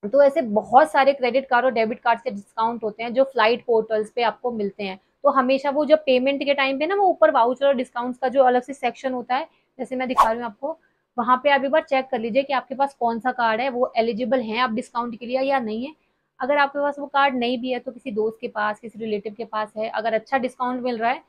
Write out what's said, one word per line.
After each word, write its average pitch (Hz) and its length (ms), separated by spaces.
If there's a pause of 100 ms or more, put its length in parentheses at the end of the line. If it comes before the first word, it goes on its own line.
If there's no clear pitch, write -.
तो 277 140
ऐसे 285 200
बहुत 220 480
सारे 277 220
credit 262 360
card 240 160
और 254 80
debit 226 280
कार्ड 233 200
के 208 100
discount 226 540
होते 214 180
हैं 233 120
जो 262 100
flight 233 420
portals 220 440
पे - 120
आपको 226 280
मिलते 208 340
हैं। 190 160 (260)
तो 285 40
हमेशा 269 400
वो 294 140
जब 302 140
payment 277 460
के 277 100
time 269 240
पे 302 80
ना, 381 80
वो 403 100
ऊपर 330 260
voucher 254 360
और 277 80
discounts 247 440
का 262 100
जो 262 140
अलग 247 200
से 277 100
section 254 400
होता 247 220
है, 311 140 (300)
जैसे 254 180
मैं 254 120
दिखा 226 220
रही 226 60
हूँ 240 100
आपको, 277 320 (400)
वहाँ 247 260
पे 285 60
आप 277 140
एक 277 60
बार 311 120
check 262 280
कर 254 80
लीजिए 233 240
कि 277 100
आपके 254 220
पास 269 260
कौन 233 200
सा 254 120
card 226 280
है, 269 80
वो 247 280
eligible 233 440
हैं 220 180
आप 247 120
discount 233 480
के 240 80
लिए 254 140
या 269 180
नहीं 226 280
है। 302 80 (460)
अगर 269 160
आपके 285 220
पास 285 200
वो 285 80
card 277 280
नहीं 247 240
भी 254 120
है, 247 80
तो 247 140
किसी 240 180
दोस्त 214 300
के 240 80
पास, 214 320
किसी 220 180
relative 214 400
के 233 60
पास 214 320
है, 220 120
अगर 220 260
अच्छा 220 240
discount 247 440
मिल 240 160
रहा 233 120
है 285 180